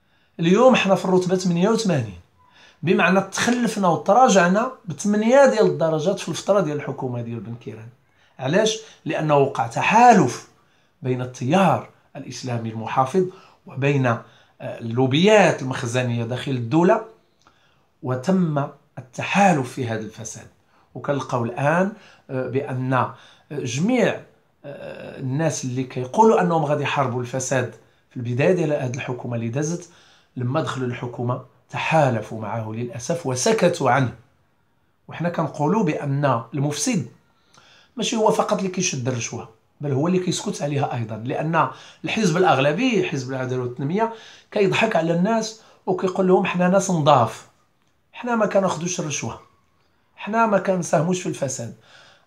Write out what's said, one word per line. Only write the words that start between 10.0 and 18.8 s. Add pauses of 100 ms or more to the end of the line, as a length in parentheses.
بين
التيار (260)
الإسلامي
المحافظ (420)
وبين،
آه، (380)
اللوبيات
المخزنية
داخل
الدولة، (960)
وتم (300)